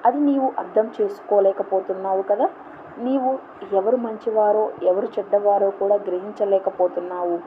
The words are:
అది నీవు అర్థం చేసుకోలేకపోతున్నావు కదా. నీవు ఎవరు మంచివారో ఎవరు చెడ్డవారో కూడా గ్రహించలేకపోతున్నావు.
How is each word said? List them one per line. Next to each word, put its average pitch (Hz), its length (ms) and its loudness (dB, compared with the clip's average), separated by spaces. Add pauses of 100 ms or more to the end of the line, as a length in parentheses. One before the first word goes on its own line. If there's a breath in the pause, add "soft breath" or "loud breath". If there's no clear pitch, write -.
అది 247 140 4
నీవు 277 400 2
అర్థం 214 320 0 (100)
చేసుకోలేకపోతున్నావు 190 1200 0
కదా. 208 280 0 (480)
నీవు 262 420 -2 (340)
ఎవరు 202 240 2
మంచివారో 214 760 0 (120)
ఎవరు 185 240 2 (120)
చెడ్డవారో 202 500 2
కూడా 196 260 0
గ్రహించలేకపోతున్నావు. 180 1500 -2